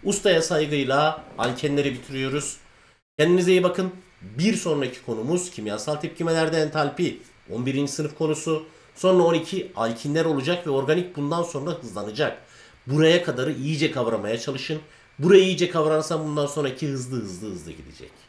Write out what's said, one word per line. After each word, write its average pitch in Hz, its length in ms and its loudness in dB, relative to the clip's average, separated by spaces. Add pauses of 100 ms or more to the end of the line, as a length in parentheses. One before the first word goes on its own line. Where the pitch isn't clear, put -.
Ustaya 196 380 2
saygıyla 151 800 2 (140)
alkenleri 139 560 0
bitiriyoruz. 135 640 -6 (640)
Kendinize 175 320 4
iyi 180 120 6
bakın. 180 280 0 (300)
Bir 139 320 0
sonraki 143 480 -2
konumuz 127 500 -4
kimyasal 107 440 -6
tepkimelerde 160 640 0
entalpi. 151 640 -2 (300)
On 120 140 -4
birinci 139 260 -2
sınıf 151 260 -6
konusu. 156 480 -2 (300)
Sonra 185 280 4
on 165 100 6
iki 165 420 -4
alkinler 143 500 0
olacak 165 420 -2
ve 147 40 -2
organik 156 440 0
bundan 151 280 -2
sonra 156 280 -6
hızlanacak. 107 680 -4 (460)
Buraya 160 360 4
kadarı 135 280 -2
iyice 143 400 -2
kavramaya 113 480 -2
çalışın. 151 420 -6 (380)
Burayı 190 240 10
iyice 180 260 2
kavrarsan 156 580 0
bundan 147 180 0
sonraki 143 420 -2
hızlı, 131 300 -4
hızlı, 101 340 -8
hızlı 82 200 -12
gidecek. 69 400 -18 (180)